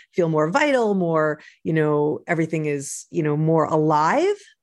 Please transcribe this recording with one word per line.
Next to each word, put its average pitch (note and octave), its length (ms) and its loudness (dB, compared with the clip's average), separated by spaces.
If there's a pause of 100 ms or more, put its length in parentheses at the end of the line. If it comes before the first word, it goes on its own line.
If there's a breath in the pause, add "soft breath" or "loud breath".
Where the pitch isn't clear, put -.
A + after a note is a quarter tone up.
(120 loud breath)
feel E3+ 160 0
more D#3 220 0
vital, B3+ 420 0
more, D#3+ 480 0 (240 loud breath)
you E3+ 80 -2
know, D3+ 540 0
everything D#3+ 400 -2
is, C#3+ 440 -8
you E3 120 -4
know, D3+ 120 0
more D#3 300 2
alive. D#3+ 720 0 (260)